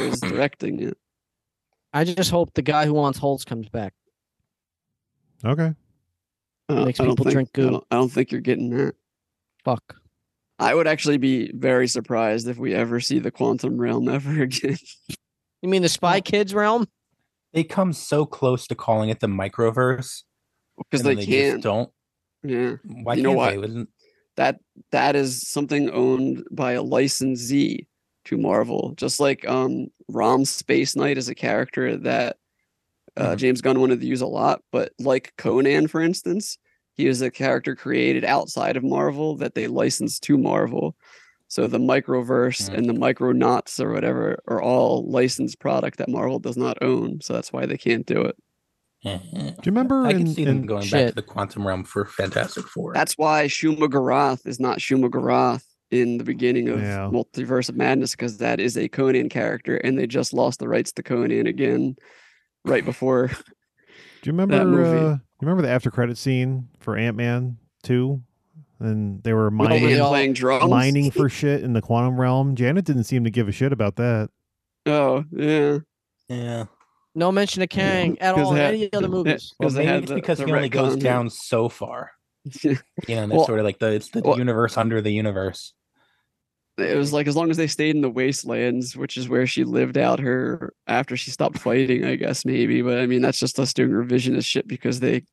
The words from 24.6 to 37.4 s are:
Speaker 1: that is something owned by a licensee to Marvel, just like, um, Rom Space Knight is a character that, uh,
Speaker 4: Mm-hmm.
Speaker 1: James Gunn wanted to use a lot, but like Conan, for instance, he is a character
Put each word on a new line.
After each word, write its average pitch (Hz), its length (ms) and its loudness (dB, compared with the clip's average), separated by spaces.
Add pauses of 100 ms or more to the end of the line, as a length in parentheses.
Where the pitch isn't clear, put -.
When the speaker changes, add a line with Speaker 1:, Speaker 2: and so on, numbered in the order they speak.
Speaker 1:
that 143 240 2
is 131 320 -2
something 143 440 -2
owned 131 600 0
by 131 220 -2
a 123 100 -2
licensee 131 1040 0 (380)
to - 120 -4
Marvel, 110 600 -2
just 127 240 -4
like, 139 260 0
um, 127 400 -2 (220)
Rom 120 360 2
Space 139 500 -2
Knight 143 220 0
is 123 120 -6
a 117 60 -8
character 123 600 -2
that, 123 400 -2 (800)
uh, - 140 -2
Speaker 4:
Mm-hmm. 90 80 -2
Speaker 1:
James 127 240 2
Gunn 131 180 2
wanted 127 220 2
to 127 60 -4
use 127 140 -2
a 131 60 -4
lot, 120 340 0 (100)
but 123 280 -2
like 135 380 -2
Conan, 139 500 2
for 160 140 -4
instance, 175 560 -4 (360)
he 139 140 0
is 127 140 0
a 127 100 -2
character 135 440 -2